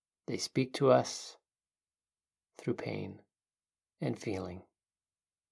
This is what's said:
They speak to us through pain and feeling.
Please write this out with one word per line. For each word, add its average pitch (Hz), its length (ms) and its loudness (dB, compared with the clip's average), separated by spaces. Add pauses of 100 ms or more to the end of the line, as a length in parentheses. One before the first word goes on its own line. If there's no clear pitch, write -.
(260)
They 120 100 -4
speak 131 380 0
to 135 160 6
us - 460 2 (1200)
through - 160 -2
pain 101 460 -6 (800)
and 123 160 -2
feeling. 92 460 -6 (880)